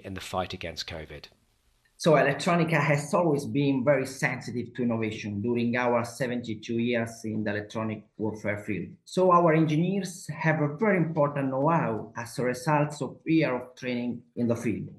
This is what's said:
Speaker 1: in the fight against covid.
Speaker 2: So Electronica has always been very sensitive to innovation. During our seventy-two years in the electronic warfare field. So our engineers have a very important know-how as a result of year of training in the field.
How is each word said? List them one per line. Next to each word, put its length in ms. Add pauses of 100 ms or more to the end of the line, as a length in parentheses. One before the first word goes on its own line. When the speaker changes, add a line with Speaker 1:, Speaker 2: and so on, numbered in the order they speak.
Speaker 1:
in 80
the 80
fight 320
against 320
covid. 400 (720)
Speaker 2:
So 180
Electronica 680
has 320
always 320
been 400
very 200
sensitive 680
to 100
innovation. 580
During 360
our 260
seventy-two 760
years 440
in 220
the 60
electronic 520 (140)
warfare 400
field. 320 (160)
So 260
our 220
engineers 760
have 340
a 140
very 220
important 540
know-how 640
as 220
a 40
result 580
of 240
year 300
of 220
training 440 (140)
in 120
the 80
field. 440